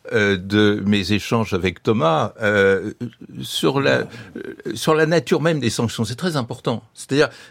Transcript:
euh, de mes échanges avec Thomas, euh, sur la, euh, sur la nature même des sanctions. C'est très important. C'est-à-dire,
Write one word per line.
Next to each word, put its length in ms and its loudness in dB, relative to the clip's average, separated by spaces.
euh, 240 2
de 500 2
mes 280 2
échanges 380 -2
avec 300 -2
Thomas, 580 0
euh, 520 2
sur 380 -2
la, 220 2
euh, 40 -6
sur 200 0
la 120 4
nature 340 0
même 180 0
des 120 0
sanctions. 340 -2
C'est 100 -6
très 220 -4
important. 480 -6
C'est-à-dire, 360 0